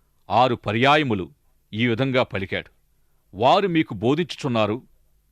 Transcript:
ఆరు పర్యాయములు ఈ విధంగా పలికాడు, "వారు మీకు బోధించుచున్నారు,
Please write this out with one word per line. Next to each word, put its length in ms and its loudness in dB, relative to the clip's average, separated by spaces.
ఆరు 260 2
పర్యాయములు 760 0
ఈ 140 -2
విధంగా 360 0
పలికాడు, 460 -8
"వారు 340 2
మీకు 260 0
బోధించుచున్నారు, 880 -2